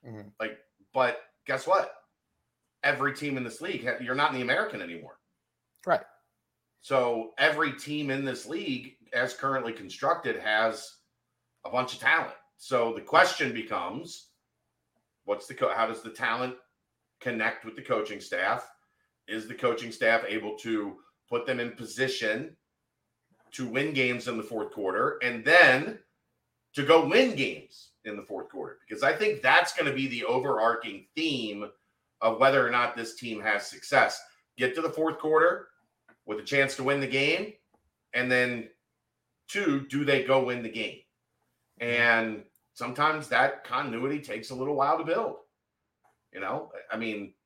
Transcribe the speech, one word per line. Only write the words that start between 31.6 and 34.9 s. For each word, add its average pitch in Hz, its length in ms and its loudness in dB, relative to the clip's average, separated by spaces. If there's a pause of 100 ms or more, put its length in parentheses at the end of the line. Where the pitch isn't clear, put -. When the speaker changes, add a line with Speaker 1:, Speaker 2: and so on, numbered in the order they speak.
Speaker 2:
of 113 180 2
whether 135 260 6
or 120 40 0
not 120 260 0
this 113 200 -8
team 113 260 -8
has 104 260 0
success. - 540 2 (360)
Get 127 180 0
to 165 60 -2
the 160 80 0
fourth 156 280 0